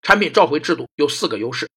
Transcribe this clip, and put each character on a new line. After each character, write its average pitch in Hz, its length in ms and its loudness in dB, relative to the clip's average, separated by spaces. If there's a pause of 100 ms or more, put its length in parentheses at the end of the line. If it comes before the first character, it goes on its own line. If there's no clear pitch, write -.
产 143 180 4
品 185 140 -2
召 196 120 6
回 151 140 0
制 165 160 -2
度 127 200 -12
有 143 120 2
四 - 200 -4
个 110 100 -4
优 113 140 -6
势 - 260 -8